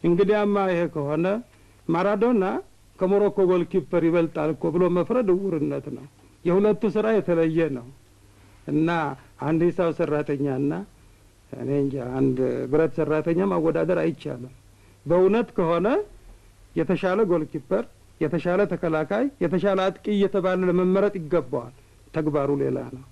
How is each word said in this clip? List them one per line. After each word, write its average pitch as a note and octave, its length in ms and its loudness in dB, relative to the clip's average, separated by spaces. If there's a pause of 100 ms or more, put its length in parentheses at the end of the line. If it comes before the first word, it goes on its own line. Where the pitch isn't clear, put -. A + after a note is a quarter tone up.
እንግዲያማ G3+ 520 2 (120)
ይሄ E3+ 220 0
ከሆነ D#3 360 -2 (640)
ማራዶና G3+ 580 2 (540)
ከሞሮኮ G3+ 460 2
ጎልኪፐር F3 580 0
ይበልጣል E3 460 0
እኮ C#3+ 220 -4
ብሎ E3+ 180 2
መፍረድ G3 400 0
እውርነት D#3 600 -2
ነው። C3 140 -12 (400)
የሁለቱ G3+ 440 2
ስራ G#3+ 200 0
የተለየ E3 500 2 (100)
ነው B2 180 -8 (800)
እና D3+ 220 0 (520)
አንድ D#3 220 0
ሂሳብ E3+ 300 2
ሰራተኛና C#3+ 800 -2 (800)
እኔ B2 260 -8
እንጃ C#3 180 -2 (180)
አንድ C3 240 0 (300)
ብረት D3+ 260 2
ሰራተኛ D#3 520 0
ማወዳደር E3 540 0
አይቻልም። C3+ 540 -6 (520)
በእውነት F#3+ 480 4
ከሆነ E3+ 340 0 (880)
የተሻለ F3+ 500 0
ጎልኪፐር፣ E3+ 600 -2 (340)
የተሻለ F3 460 0
ተከላካይ፣ F3 600 -2 (120)
የተሻለ F#3+ 440 0
አጥቂ F#3+ 280 -2
እየተባለ G3 540 0
ለመመረጥ F#3 520 2
ይገባዋል። C#3 580 -4 (380)
ተግባሩ D3 440 -2
ሌላ C3+ 220 -2 (140)
ነው። C3 200 -16